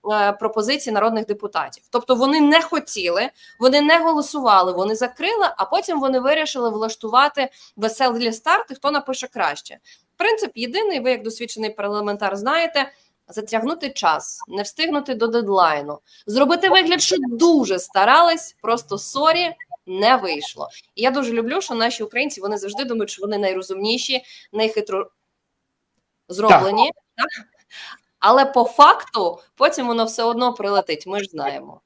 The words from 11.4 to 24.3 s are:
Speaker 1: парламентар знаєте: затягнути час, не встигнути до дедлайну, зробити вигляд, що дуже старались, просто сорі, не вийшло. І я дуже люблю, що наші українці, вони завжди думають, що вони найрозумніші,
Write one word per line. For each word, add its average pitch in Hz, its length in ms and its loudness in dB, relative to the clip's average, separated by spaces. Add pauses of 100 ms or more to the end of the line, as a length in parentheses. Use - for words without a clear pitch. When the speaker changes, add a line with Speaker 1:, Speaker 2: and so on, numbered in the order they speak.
Speaker 1:
парламентар 208 680 -4
знаєте: 285 560 -2 (360)
затягнути 247 600 -6
час, 160 580 -2
не 190 140 -6
встигнути 285 520 -4
до 226 120 -2
дедлайну, 180 720 2 (280)
зробити 285 420 2
вигляд, 359 340 4
що - 160 0
дуже 247 600 2
старались, 311 840 2
просто 226 360 -4
сорі, 320 520 0 (360)
не 381 300 2
вийшло. 151 520 -6 (260)
І 208 80 -6
я 254 80 2
дуже 254 220 -4
люблю, 233 280 -2
що 277 140 -8
наші 233 280 -2
українці, 233 380 -6
вони 202 180 -4
завжди 202 260 -8
думають, 226 260 -4
що 190 120 -12
вони 208 160 -4
найрозумніші, 196 840 -4 (300)